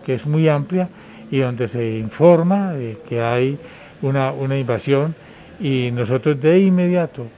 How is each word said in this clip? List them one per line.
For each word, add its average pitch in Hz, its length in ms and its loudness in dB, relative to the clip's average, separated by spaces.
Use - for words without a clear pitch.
que 131 80 -2
es 127 140 -4
muy 156 200 2
amplia 156 400 0
y 135 80 0
donde 123 280 -2
se 113 300 -4
informa 175 760 2
de 117 260 -8
que 117 140 -2
hay 127 340 0
una, 135 300 0
una 135 220 -4
invasión, 139 600 0
y 131 320 -2
nosotros 123 480 0
de 160 200 4
inmediato 180 680 0